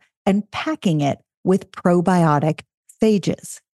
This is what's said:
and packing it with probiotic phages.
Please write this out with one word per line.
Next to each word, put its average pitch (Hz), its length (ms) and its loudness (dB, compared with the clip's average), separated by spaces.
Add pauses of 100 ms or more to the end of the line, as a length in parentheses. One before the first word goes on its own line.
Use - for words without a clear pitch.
(260)
and 202 240 0
packing 196 500 -4
it 139 180 -2 (240)
with 190 300 0
probiotic 170 880 2 (420)
phages. 202 580 -2 (180)